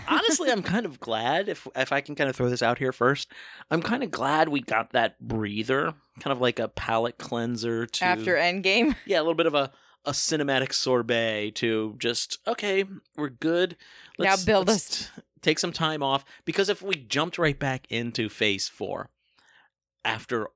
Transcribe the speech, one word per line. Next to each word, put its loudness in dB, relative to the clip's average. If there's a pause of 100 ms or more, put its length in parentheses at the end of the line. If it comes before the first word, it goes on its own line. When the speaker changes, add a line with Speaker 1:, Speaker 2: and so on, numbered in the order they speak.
Speaker 1:
<laughs> -8
Speaker 2:
honestly, 2
I'm 2
kind 0
of -12
glad, 0
if, -6
if 0
I 2
can -8
kind 2
of -4
throw 2
this -2
out 2
here 0
first, 2 (380)
I'm 2
kind -2
of -6
glad 2
we 0
got -2
that 2
breather, -2 (260)
kind -2
of -2
like 4
a 0
palate -2
cleanser -2
to -4
Speaker 1:
After 2
Endgame. 2
<laughs> -20
Speaker 2:
Yeah, 2
a 2
little 0
bit 4
of 2
a, 0 (320)
a -2
cinematic 0
sorbet 0
to 0
just, -2
"Okay, 0 (320)
we're -4
good. 0 (420)
Speaker 1:
Now 2
Speaker 2:
Let's, 2
Speaker 1:
build 4
Speaker 2:
let's 0
Speaker 1:
us -16 (320)
Speaker 2:
take 2
some -2
time -2
off." 0 (200)
Because 0
if -2
we -4
jumped -2
right 0
back -4
into -2
Phase 0
four -8 (960)
after -2